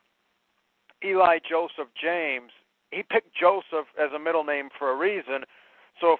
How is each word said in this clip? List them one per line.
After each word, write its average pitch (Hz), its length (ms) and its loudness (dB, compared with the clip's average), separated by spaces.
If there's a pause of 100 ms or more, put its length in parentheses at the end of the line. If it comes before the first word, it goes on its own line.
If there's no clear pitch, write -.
(1040)
Eli 185 360 4 (100)
Joseph 156 420 -4 (100)
James, 147 500 -4 (400)
he 180 180 -8
picked - 260 -2
Joseph 175 520 2 (120)
as 147 160 0
a 151 40 -6
middle 160 240 0
name 143 340 -4
for 139 140 0
a 131 40 0
reason. 143 480 -2 (560)
So 170 140 6
if 156 60 0